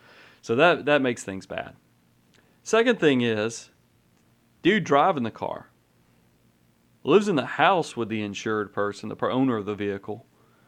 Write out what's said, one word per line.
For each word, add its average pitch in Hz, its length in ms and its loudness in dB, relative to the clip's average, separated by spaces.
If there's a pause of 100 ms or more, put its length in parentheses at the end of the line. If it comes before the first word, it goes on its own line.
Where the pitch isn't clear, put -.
(420)
So 117 120 -2
that, 147 300 4
that 143 180 2
makes 123 220 -2
things 95 200 -10
bad. - 300 -10 (880)
Second 226 380 2
thing 139 220 4
is, 113 480 -2 (920)
dude 190 220 2
driving 147 400 2
the 110 80 -4
car - 340 -10 (1400)
lives 202 260 4
in 196 60 0
the 123 120 -2
house 165 500 2
with 113 140 -4
the 110 120 -4
insured 104 520 -4
person, 104 340 -4
the 104 80 -10
per-, 107 140 -2
owner 127 260 0
of 104 80 -4
the 104 100 -4
vehicle, 101 520 -8 (420)